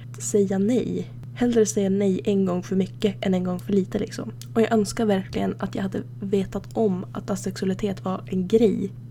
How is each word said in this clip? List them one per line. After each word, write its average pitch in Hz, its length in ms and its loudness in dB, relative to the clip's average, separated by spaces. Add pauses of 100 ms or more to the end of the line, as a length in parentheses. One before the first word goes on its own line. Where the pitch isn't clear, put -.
(120)
att - 100 -12
säga 196 360 2
nej. 196 520 0 (240)
Hellre 233 320 4
säga 202 240 2
nej 196 340 4
en 196 200 4
gång 180 180 0
för 190 140 -2
mycket 190 500 0
än 185 80 2
en 180 100 0
gång 180 160 -2
för - 120 -4
lite 190 260 2
liksom. - 340 -6 (220)
Och 226 60 4
jag 220 120 4
önskar 214 320 2
verkligen 196 540 0
att - 160 -4
jag 202 80 -2
hade 196 200 -4 (180)
vetat 196 560 -2
om 190 360 2
att - 180 -6
asexualitet 190 760 -2
var 185 220 -4
en 185 220 -2
grej 220 440 4 (180)